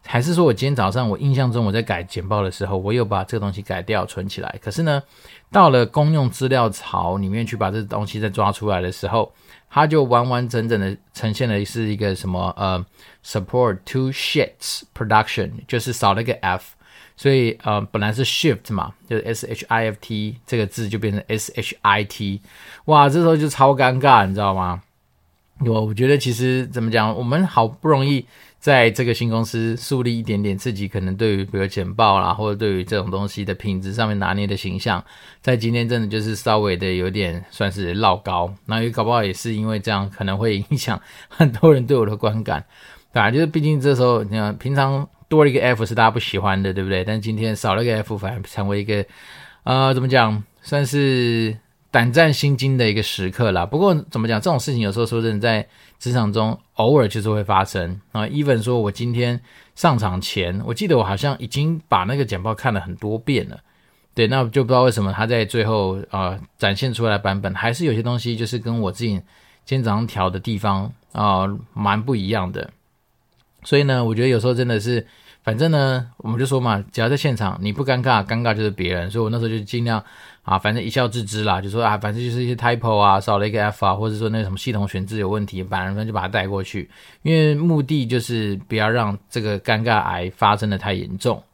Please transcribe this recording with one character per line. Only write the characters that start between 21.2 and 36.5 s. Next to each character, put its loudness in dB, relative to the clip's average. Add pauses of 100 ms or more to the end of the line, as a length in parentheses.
S -6
H -8
I 4
T， -6 (440)
哇， 8
这 4
时 6
候 6
就 2
超 4
尴 2
尬， 8
你 -2
知 -2
道 0
吗？ -2 (840)
我， 2
我 -4
觉 2
得 6
其 0
实 0
怎 -6
么 0
讲， 2
我 -4
们 2
好 2
不 -4
容 4
易 0 (320)
在 6
这 -2
个 0
新 -2
公 0
司 -2
树 -2
立 -2
一 -4
点 -2
点 -2
自 -4
己 -6
可 -6
能 -2
对 2
于 -2
比 -6
如 0
简 -4
报 4
啦， 2
或 -2
者 -4
对 0
于 0
这 -2
种 -2
东 -4
西 -6
的 -4
品 -4
质 -8
上 -2
面 -2
拿 -2
捏 -2
的 -2
形 -6
象， -2 (380)
在 2
今 0
天 0
真 0
的 -2
就 -2
是 -4
稍 2